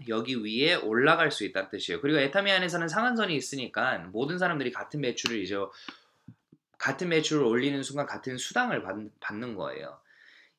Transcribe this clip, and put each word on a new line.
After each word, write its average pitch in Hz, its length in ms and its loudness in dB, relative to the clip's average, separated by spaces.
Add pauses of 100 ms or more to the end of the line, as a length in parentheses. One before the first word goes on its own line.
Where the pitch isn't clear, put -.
여기 120 280 0
위에 120 400 2
올라갈 147 560 4
수 - 140 -4
있다는 95 260 -2
뜻이에요. 90 280 -4
그리고 147 200 2
애터미 196 320 2
안에서는 175 360 2
상한선이 214 480 0
있으니까 123 640 -2 (140)
모든 139 260 -2
사람들이 160 340 0
같은 143 300 -6
매출을 120 400 -2
이제, 95 140 -4 (1200)
같은 175 320 -2
매출을 156 340 4
올리는 131 380 4
순간 139 240 -4
같은 131 320 -8
수당을 202 460 -2
받-, 101 360 -8
받는 110 360 -8
거예요. 69 440 -8 (600)